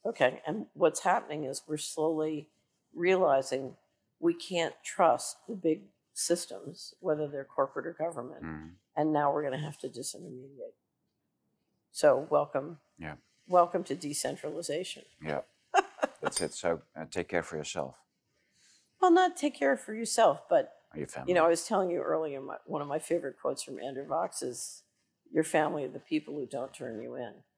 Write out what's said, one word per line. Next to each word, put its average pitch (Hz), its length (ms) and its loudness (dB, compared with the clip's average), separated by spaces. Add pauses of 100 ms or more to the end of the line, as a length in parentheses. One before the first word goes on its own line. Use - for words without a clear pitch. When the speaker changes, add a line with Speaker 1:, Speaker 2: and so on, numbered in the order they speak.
Speaker 1:
Okay. 135 400 2
And 208 280 -4
what's 156 260 4
happening 156 440 0
is 139 220 -6
we're 156 100 -2
slowly 156 720 -2 (460)
realizing 160 800 2 (440)
we 170 160 4
can't 170 400 -2 (100)
trust - 520 4 (120)
the 233 60 -8
big 170 280 0 (320)
systems, - 840 -4
whether 151 260 0
they're 139 180 -8
corporate - 420 -2
or 170 60 -6
government. 156 520 -6
Speaker 2:
Mm-hmm. 80 240 -10 (280)
Speaker 1:
And 156 160 4
now 147 200 4
we're 151 100 0
gonna 135 160 -2
have 151 200 -8
to - 100 -8
disintermediate. 131 840 -12 (1160)
So 143 400 4
welcome. 147 480 0 (200)
Speaker 2:
Yeah. 151 160 -10 (320)
Speaker 1:
Welcome 175 380 4
to - 100 -6
decentralization. 151 1120 -6 (200)
Speaker 2:
Yeah. 156 160 -4 (340)
Speaker 1:
<laughs> - 480 0
Speaker 2:
That's - 180 -2
it. - 140 -2
So, 85 280 0 (160)
uh, 80 120 -8
take 87 180 -4
care 87 140 2
for - 140 -8
yourself. 73 400 -6 (1040)
Speaker 1:
Well, 370 100 6
not 349 260 6
take - 220 -2
care 269 180 2
for 220 180 -10
yourself, 220 540 4
but, 160 260 4 (200)
Speaker 2:
Or 156 40 -8
your 143 100 -6
family. 135 220 -6
Speaker 1:
you 180 40 2
know, 165 100 8
I 165 40 8
was 170 180 4
telling 190 240 2
you 170 100 0
earlier, 156 400 -2
my, 135 160 -8 (100)
one 156 160 -4
of 147 60 -6
my 147 120 -2
favorite 139 400 -2
quotes 139 220 -2
from 139 180 -10
Andrew 139 260 -8
Vox 165 360 -4
is, - 420 -8 (480)
"Your 156 120 4
family 156 400 2
are 131 40 -6
the 127 100 -12
people 151 360 -4
who 143 120 -6
don't 131 260 -8
turn 117 300 -10
you 123 140 -10
in." 120 160 -10 (260)